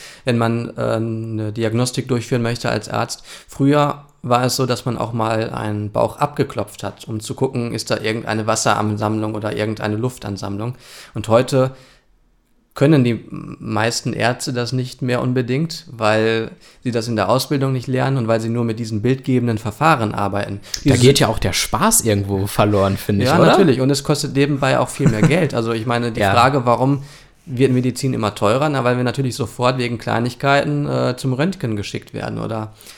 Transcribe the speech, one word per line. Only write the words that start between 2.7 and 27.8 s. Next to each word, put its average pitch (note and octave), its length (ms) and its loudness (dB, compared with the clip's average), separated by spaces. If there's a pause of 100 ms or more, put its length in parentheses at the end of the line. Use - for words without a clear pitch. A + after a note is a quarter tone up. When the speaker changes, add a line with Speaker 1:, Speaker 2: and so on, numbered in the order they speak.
Speaker 1:
Arzt. A2 340 -4 (240)
Früher C#3+ 580 2 (180)
war B2 220 2
es B2 100 0
so, C3 120 0
dass A#2+ 180 -2
man A#2 140 -2
auch A2+ 140 -4
mal A2+ 360 -2
einen G#2 420 -4
Bauch A2+ 260 0
abgeklopft - 640 -4
hat, - 220 -10
um A2 160 -8
zu A#2+ 120 -8
gucken, A#2+ 400 -2
ist A2+ 160 -6
da A2+ 80 -2
irgendeine A2 480 -4
Wasseransammlung G#2+ 880 0
oder G#2+ 240 -6
irgendeine G#2+ 380 -4
Luftansammlung. G#2 800 -6 (400)
Und G#2+ 120 -6
heute B2+ 440 4 (1040)
können C#3+ 280 4
die A#2 280 -2
meisten A2+ 840 -4
Ärzte A#2 400 -2
das A#2+ 200 -4
nicht B2+ 280 -4
mehr B2 220 0
unbedingt, B2+ 680 -2
weil A2+ 600 2 (320)
sie B2+ 80 -2
das A2+ 160 -2
in A#2+ 80 -2
der G2 140 2
Ausbildung C3 440 0
nicht B2+ 140 -4
lernen C3 300 0
und A#2 100 0
weil A2+ 120 2
sie A2+ 100 -2
nur A#2 140 0
mit A2+ 140 -2
diesen A2 240 -4
bildgebenden A#2+ 560 2
Verfahren A2 560 0
arbeiten. G2+ 460 -4 (260)
Speaker 2:
Da C#3+ 60 6
Speaker 1:
Diese B2 80 6
Speaker 2:
geht C3 200 8
ja B2+ 80 4
auch A2 120 -2
der F#2+ 140 -2
Spaß - 480 0
irgendwo G2+ 440 0
verloren, G2+ 520 2
finde G2+ 260 0
ich, B2 60 2
Speaker 1:
Ja, D#3+ 100 4
Speaker 2:
oder? - 80 8
Speaker 1:
natürlich. D#3+ 340 6
Und C3 80 2
es C#3 140 0
kostet C#3 320 -2
nebenbei C#3 420 2
auch B2 120 2
viel C3+ 200 2
mehr A2 120 2
Speaker 2:
<laughs> E3 60 8
Speaker 1:
Geld. D#3 280 2
Also A#2 180 0
ich A2+ 140 -4
meine, A#2+ 240 0
die A2 100 -4
Speaker 2:
Ja. G2 100 2
Speaker 1:
Frage, B2 360 4
warum C3 340 2 (460)
wird C3 240 2
Medizin B2+ 420 0